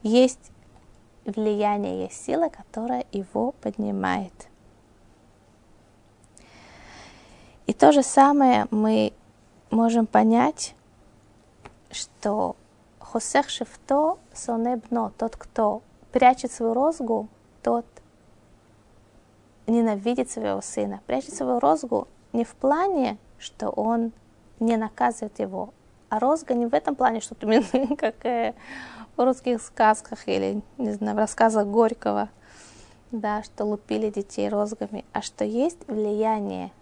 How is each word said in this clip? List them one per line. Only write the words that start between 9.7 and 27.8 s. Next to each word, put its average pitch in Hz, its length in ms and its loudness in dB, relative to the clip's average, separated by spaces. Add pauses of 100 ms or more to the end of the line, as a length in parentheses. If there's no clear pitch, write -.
понять, 226 680 2 (1160)
что - 640 -4 (440)
хосех - 520 -2
шифто 294 680 -2 (160)
соне 240 440 -4
бно, 226 380 -4
тот, 226 200 -6
кто 214 480 -2 (280)
прячет 254 400 4
свою 226 220 -2
розгу, 240 540 0 (340)
тот 233 240 0 (1900)
ненавидит 233 580 0
своего 208 320 -4
сына, 202 460 -6
прячет 254 260 -4
свою 254 260 -2
розгу 277 480 0 (260)
не 233 100 -2
в - 120 -8
плане, 285 640 0 (220)
что - 300 -8
он 226 420 -2 (480)
не 226 180 0
наказывает 220 600 -4
его, 190 300 -6 (400)
а 214 100 -2
розга 285 340 0
не 240 120 0
в 233 80 -2
этом 294 220 0
плане, 226 260 0
что - 140 -14
ты 214 120 -8
мне, 226 140 6
<laughs> 262 360 -2